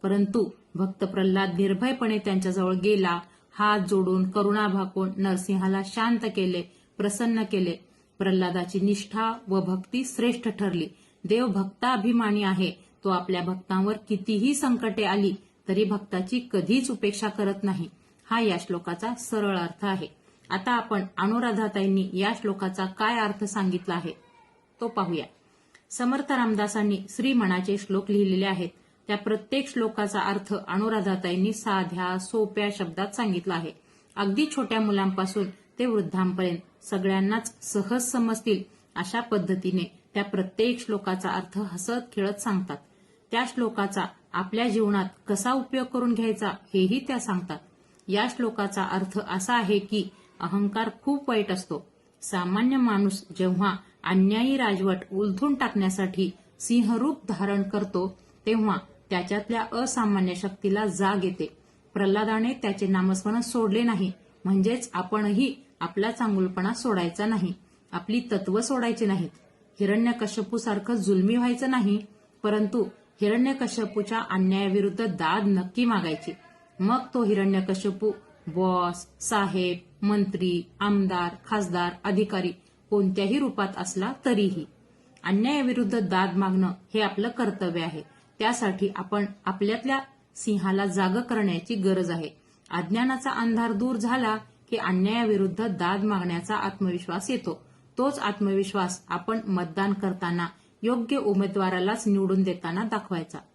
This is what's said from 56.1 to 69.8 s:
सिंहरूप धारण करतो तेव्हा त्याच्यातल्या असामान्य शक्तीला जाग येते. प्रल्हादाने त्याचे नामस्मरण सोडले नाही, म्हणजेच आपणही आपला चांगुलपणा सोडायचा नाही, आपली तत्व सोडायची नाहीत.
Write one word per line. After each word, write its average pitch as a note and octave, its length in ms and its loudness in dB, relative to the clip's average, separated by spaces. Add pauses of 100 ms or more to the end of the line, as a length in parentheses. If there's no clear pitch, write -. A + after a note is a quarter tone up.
सिंहरूप A#3 680 2
धारण G3+ 340 0
करतो G3 560 -2 (280)
तेव्हा G#3+ 300 2 (340)
त्याच्यातल्या G3+ 520 -2 (100)
असामान्य G#3 640 0
शक्तीला G3 520 -2
जाग F#3+ 380 0
येते. F3+ 220 -4 (480)
प्रल्हादाने G#3+ 580 2
त्याचे G3 340 -2
नामस्मरण F#3+ 540 2
सोडले A3+ 420 0
नाही, G#3 280 2 (340)
म्हणजेच G3 500 2
आपणही G#3 600 0 (260)
आपला G3 300 -2
चांगुलपणा F#3+ 640 0
सोडायचा G3+ 520 0
नाही, F#3+ 260 0 (400)
आपली G#3+ 280 -2 (120)
तत्व G3 280 0
सोडायची A#3+ 460 0
नाहीत. F3+ 240 0 (500)